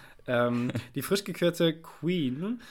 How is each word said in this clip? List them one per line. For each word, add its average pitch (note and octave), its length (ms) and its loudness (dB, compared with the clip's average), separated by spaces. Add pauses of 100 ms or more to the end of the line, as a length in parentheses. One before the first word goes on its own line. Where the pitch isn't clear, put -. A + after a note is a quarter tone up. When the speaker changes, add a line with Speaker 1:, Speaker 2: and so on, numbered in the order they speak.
(260)
Speaker 1:
Ähm, A#2+ 460 2 (120)
Speaker 2:
<laughs> - 120 -12
Speaker 1:
die C#3 60 -4
frisch - 240 0
gekürte E3+ 560 2
Queen E3+ 880 -2